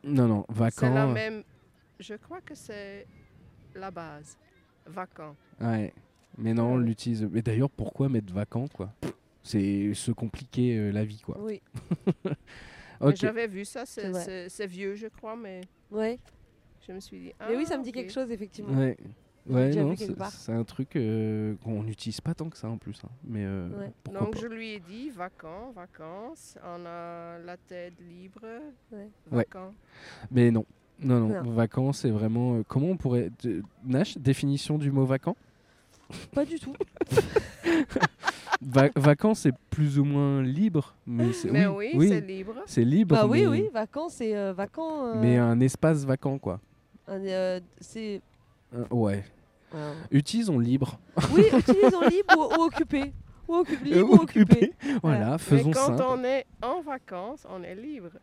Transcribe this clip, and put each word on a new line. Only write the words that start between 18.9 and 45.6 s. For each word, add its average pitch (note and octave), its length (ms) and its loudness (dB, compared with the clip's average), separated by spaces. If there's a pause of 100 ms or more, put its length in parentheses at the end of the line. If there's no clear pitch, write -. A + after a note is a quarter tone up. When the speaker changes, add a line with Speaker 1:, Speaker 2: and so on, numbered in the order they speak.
Speaker 3:
J'ai C3 60 -2
Speaker 1:
Ouais, B2+ 140 4
Speaker 3:
déjà D3+ 160 2
Speaker 1:
non, D3 80 0
Speaker 3:
vu F#3+ 40 -2
quelque G3+ 160 -8
Speaker 1:
c'est, - 60 -8
Speaker 3:
part. G3+ 140 -10
Speaker 1:
c'est - 200 -12
un A2+ 140 -2
truc, - 320 -10
euh, A2 680 -2
qu'on G#2+ 200 -6
n'utilise A2 360 -10
pas - 140 -6
tant D#3+ 160 -8
que - 80 -18
ça A2 100 -12
en A2+ 100 -8
plus, - 280 -14
hein. - 40 -18 (140)
Mais, G#2 220 -6
euh, F#2+ 240 -6
Speaker 3:
Ouais. G2+ 240 -12 (100)
Speaker 1:
pourquoi - 220 -6
Speaker 2:
Donc A3 80 -6
Speaker 1:
pas. - 80 -8
Speaker 2:
je A#3 60 -10
lui A3+ 260 -12
ai G#3 80 -12
dit, A3 300 -14
vacant, F#3 600 -14
vacances, F3+ 960 -18
on F3 200 -14
a E3+ 540 -14
la F3 160 -16
tête F3+ 460 -16
libre, F3+ 400 -20 (500)
Speaker 3:
Ouais. G#3+ 60 -16
Speaker 1:
Ouais. G#3 120 -16 (220)
Speaker 2:
vacant. F#3+ 420 -6 (560)
Speaker 1:
Mais A#2+ 220 6
non. A2+ 140 0 (340)
Non, B2+ 220 2
non, A2 220 0
Speaker 3:
Non. A#2+ 80 -6
Speaker 1:
vacances, C3 480 0
c'est C3 100 -2
vraiment, A2+ 480 0
euh, G#2+ 100 -2
comment C#3 200 0
on F#3 100 -2
pourrait, A#2+ 340 0 (120)
de-, G#2 200 -4 (220)
Nash, C3+ 320 0
définition C#3 600 0
du C#3+ 140 0
mot C3+ 140 4
vacant ? C3+ 320 -2 (960)
Speaker 3:
Pas C#4+ 120 0
du D#4+ 140 -8
tout. C4+ 140 -12 (360)
Speaker 1:
<laughs> - 60 -2 (1500)
Va-, C3+ 340 4
vacances, D3 460 4
c'est C3+ 140 4 (140)
plus C#3+ 300 2
ou C#3 40 6
moins C#3+ 380 2
libre, D3+ 540 0 (100)
mais A#2+ 260 0
c'est, F3+ 200 -4
Speaker 2:
Mais G3+ 160 6
Speaker 1:
oui, G#3+ 240 -4
Speaker 2:
oui, - 40 -4
Speaker 1:
oui. F3 140 6
Speaker 2:
c'est E3+ 120 2
libre. F#3+ 340 -10 (100)
Speaker 1:
C'est - 180 2
libre, F3+ 320 6
Speaker 3:
Bah G#3+ 120 6
oui, D4 140 4
Speaker 1:
mais G4+ 60 6
Speaker 3:
oui, G#4 240 2
vacances, C#4 440 -6
c'est, A3 200 -4
euh, G3+ 160 -2
vacant, C#4+ 540 -6
euh, A#3 160 -2
Speaker 1:
mais A#2+ 160 6
un A#2+ 220 4
espace C#3 460 2